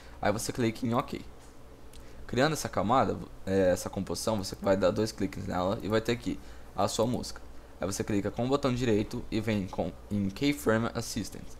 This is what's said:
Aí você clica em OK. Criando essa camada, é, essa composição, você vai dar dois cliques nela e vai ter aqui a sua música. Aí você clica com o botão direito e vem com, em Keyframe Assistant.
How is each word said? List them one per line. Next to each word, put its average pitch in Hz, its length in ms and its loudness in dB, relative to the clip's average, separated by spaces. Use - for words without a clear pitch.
Aí 104 100 4
você - 220 -2
clica 113 340 2
em 117 60 2
OK. - 260 0
Criando 143 280 2
essa 127 160 -4
camada, 101 480 4
é, 95 260 6
essa 95 180 0
composição, 98 480 -2
você 95 240 -4
vai 98 160 4
dar 92 140 6
dois 110 200 2
cliques 98 340 -2
nela 92 380 0
e 98 60 -2
vai 110 100 4
ter 117 140 0
aqui - 260 -2
a 104 140 2
sua - 180 2
música. - 360 -2
Aí 90 40 -2
você 101 200 -2
clica 101 260 0
com 120 140 -2
o - 20 0
botão 135 260 2
direito 117 560 2
e 107 120 0
vem 104 260 0
com, 90 240 -2
em 101 200 0
Keyframe 113 680 2
Assistant. - 480 -6